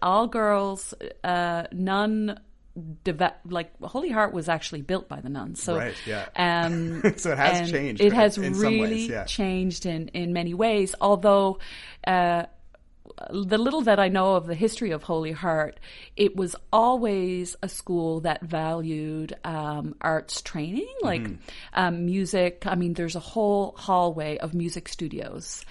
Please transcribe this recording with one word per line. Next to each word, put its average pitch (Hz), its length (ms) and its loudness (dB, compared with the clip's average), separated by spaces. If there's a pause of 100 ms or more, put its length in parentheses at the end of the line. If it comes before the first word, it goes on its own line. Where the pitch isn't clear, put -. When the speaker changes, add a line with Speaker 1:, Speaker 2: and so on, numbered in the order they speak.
Speaker 1:
All 196 240 2
girls, 202 680 0 (280)
uh, 175 500 0
nun, 202 680 0 (640)
deve-, 175 280 2 (140)
like, 170 240 -6 (100)
Holy 302 300 -4
Heart 214 240 2
was 165 140 -4
actually 160 340 -2
built 185 260 -4
by 139 120 -12
the 127 100 -10
nuns, 143 320 -8
so, 170 140 0
Speaker 2:
Right, 120 180 -2 (120)
yeah. 107 300 -6
Speaker 1:
um, 170 720 0
Speaker 2:
<laughs> - 60 -2
So 165 160 -2
it 135 60 0
has 175 220 4
Speaker 1:
and 170 100 -2
Speaker 2:
changed 139 320 0
Speaker 1:
it 208 100 8
has 214 260 6
Speaker 2:
in 190 160 0
some 202 100 2
ways, 220 160 4
Speaker 1:
really 220 300 0
Speaker 2:
yeah. 214 140 -4
Speaker 1:
changed 185 640 -2
in, 165 220 -4
in 175 240 -4
many 170 220 -2
ways, 208 460 2
although, 202 580 6 (480)
uh, 175 380 4 (840)
the 202 260 0
little 269 260 2
that 208 160 6
I 190 100 6
know 190 260 4
of 165 120 2
the 165 80 -4
history 220 360 0
of 156 120 -4
Holy 160 300 -2
Heart, 160 480 -2 (360)
it 196 200 4
was 185 180 -2 (160)
always 202 920 2
a 190 60 -4
school 165 520 -2
that 160 220 -2
valued, 160 1000 -4
um, 151 600 -4
arts 160 400 -2
training, 208 500 -4 (100)
like, 175 200 0
Speaker 2:
Mm-hmm. 107 120 -6 (380)
Speaker 1:
um, 175 320 0
music. 180 640 0
I 185 80 0
mean, 175 180 0
there's 170 240 -4
a 165 40 -8
whole 202 580 0
hallway 160 600 2
of 160 160 -6
music 170 340 -4
studios. - 840 -8